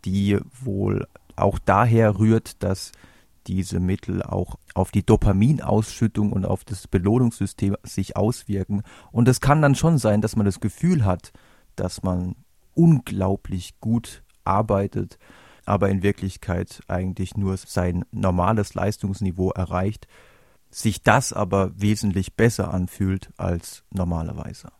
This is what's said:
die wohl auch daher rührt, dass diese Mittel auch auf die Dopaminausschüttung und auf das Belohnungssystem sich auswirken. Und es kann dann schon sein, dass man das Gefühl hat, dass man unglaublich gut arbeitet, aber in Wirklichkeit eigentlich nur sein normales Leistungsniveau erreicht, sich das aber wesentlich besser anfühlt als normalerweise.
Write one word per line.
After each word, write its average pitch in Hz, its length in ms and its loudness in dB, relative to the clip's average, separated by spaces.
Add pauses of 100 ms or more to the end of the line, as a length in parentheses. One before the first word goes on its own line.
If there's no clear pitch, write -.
die 98 320 2 (240)
wohl 98 440 -2 (300)
auch - 220 0
daher 107 600 4
rührt, 110 440 2
dass 95 280 -4 (560)
diese 92 340 -4
Mittel 92 420 -2
auch - 340 -6 (160)
auf 92 180 -2
die 101 140 0
Dopaminausschüttung 104 1300 2
und 92 140 -2
auf - 180 -4
das - 240 -12
Belohnungssystem 101 920 0
sich - 340 -6
auswirken. 101 680 -2 (300)
Und 120 160 4
es 127 140 2
kann 147 180 4
dann 139 140 6
schon 160 240 4
sein, 104 240 2
dass 110 140 -2
man 104 100 2
das 98 140 -2
Gefühl 156 440 0
hat, 92 280 0 (440)
dass - 260 -6
man 90 320 -2 (380)
unglaublich 98 1080 2
gut 113 420 -4 (220)
arbeitet, 101 720 -2 (480)
aber 101 240 2
in 98 120 0
Wirklichkeit 95 840 -4
eigentlich 92 480 -4
nur 95 220 -2
sein 90 520 -4
normales 95 640 0
Leistungsniveau 92 800 -2
erreicht, 92 560 -4 (640)
sich - 320 -4
das 123 320 4
aber 95 440 0
wesentlich 101 580 0
besser 113 360 2
anfühlt 95 640 -4
als 90 540 -6
normalerweise. 85 800 -6 (120)